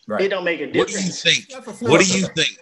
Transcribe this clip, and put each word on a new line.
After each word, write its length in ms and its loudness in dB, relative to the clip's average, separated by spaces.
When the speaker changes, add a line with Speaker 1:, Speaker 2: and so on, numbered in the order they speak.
Speaker 1:
Right. 160 -4
Speaker 2:
It 60 0
don't 160 -4
make 160 -2
a 60 -6
Speaker 3:
What 220 2
do 60 -10
you 40 -4
Speaker 2:
difference. 240 -4
Speaker 3:
think? 220 2
Speaker 1:
Except 200 -16
for 80 -12
Speaker 3:
What 280 4
do 40 4
Speaker 1:
Florida. 140 0
Speaker 3:
you 160 0
think? 280 -2